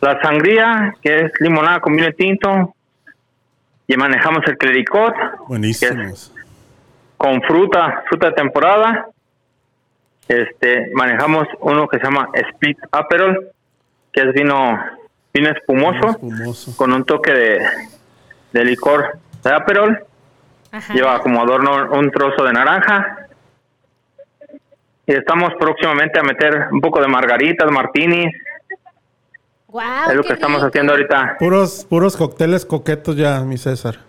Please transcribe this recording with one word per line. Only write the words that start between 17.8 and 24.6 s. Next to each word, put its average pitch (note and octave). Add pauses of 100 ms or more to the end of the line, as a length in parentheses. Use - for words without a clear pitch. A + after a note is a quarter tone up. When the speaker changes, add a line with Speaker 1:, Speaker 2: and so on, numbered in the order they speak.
Speaker 1:
de A#2+
licor C#3+ (260)
de C3+
Aperol. G#3 (680)
Speaker 3:
Ajá. G#3+
Speaker 1:
Lleva B2+
como A#2+
adorno C3
un C#3+
trozo C#3
de B2+
naranja. F3+ (1800)